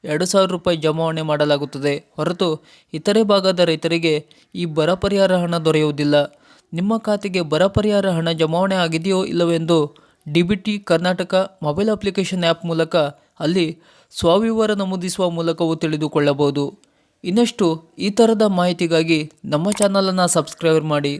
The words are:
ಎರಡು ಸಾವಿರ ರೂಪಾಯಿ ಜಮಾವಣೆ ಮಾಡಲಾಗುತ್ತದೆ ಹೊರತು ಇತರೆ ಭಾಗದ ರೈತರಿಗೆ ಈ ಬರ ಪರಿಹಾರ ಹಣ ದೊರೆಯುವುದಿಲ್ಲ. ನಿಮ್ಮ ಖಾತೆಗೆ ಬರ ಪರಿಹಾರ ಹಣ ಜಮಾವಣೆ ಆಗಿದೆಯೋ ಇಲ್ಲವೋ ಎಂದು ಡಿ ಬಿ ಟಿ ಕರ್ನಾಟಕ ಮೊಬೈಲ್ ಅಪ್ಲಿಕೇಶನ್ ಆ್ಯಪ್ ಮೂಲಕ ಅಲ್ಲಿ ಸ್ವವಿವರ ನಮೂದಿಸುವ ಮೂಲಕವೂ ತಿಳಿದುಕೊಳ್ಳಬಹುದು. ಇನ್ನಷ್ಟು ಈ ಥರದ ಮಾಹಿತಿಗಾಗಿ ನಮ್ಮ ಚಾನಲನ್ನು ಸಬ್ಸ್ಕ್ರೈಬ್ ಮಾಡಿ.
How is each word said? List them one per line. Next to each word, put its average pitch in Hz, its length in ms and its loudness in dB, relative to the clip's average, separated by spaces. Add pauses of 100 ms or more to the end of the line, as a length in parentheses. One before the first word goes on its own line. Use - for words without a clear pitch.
ಎರಡು 165 220 -2
ಸಾವಿರ 190 240 2
ರೂಪಾಯಿ 175 280 -2
ಜಮಾವಣೆ 160 440 -2
ಮಾಡಲಾಗುತ್ತದೆ 147 680 -2 (220)
ಹೊರತು 175 340 -2 (460)
ಇತರೆ 208 300 0
ಭಾಗದ 190 400 2
ರೈತರಿಗೆ 160 500 0 (400)
ಈ 175 160 -6
ಬರ 156 240 0
ಪರಿಹಾರ 196 420 0
ಹಣ 175 220 -2
ದೊರೆಯುವುದಿಲ್ಲ. 151 580 2 (560)
ನಿಮ್ಮ 185 260 -2
ಖಾತೆಗೆ 208 440 -4
ಬರ 156 240 2
ಪರಿಹಾರ 202 440 2
ಹಣ 165 220 0
ಜಮಾವಣೆ 165 440 0
ಆಗಿದೆಯೋ 170 480 0
ಇಲ್ಲವೋ 170 280 0
ಎಂದು 165 240 2 (500)
ಡಿ 156 160 2
ಬಿ 196 140 0
ಟಿ 208 220 -4
ಕರ್ನಾಟಕ 180 560 -2 (280)
ಮೊಬೈಲ್ 160 280 0
ಅಪ್ಲಿಕೇಶನ್ 190 540 -2
ಆ್ಯಪ್ 165 200 0
ಮೂಲಕ 165 300 -2 (460)
ಅಲ್ಲಿ 165 260 2 (460)
ಸ್ವವಿವರ 214 640 2
ನಮೂದಿಸುವ 185 560 -4
ಮೂಲಕವೂ 165 440 -2
ತಿಳಿದುಕೊಳ್ಳಬಹುದು. 147 920 0 (600)
ಇನ್ನಷ್ಟು 220 420 2 (320)
ಈ 185 120 -2
ಥರದ 220 420 4
ಮಾಹಿತಿಗಾಗಿ 165 680 0 (240)
ನಮ್ಮ 151 280 -2
ಚಾನಲನ್ನು 190 560 0
ಸಬ್ಸ್ಕ್ರೈಬ್ 160 560 0
ಮಾಡಿ. 147 360 -2